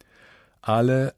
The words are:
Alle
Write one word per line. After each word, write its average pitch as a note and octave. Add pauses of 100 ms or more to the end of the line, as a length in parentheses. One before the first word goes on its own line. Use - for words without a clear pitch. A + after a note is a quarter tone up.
(600)
Alle B2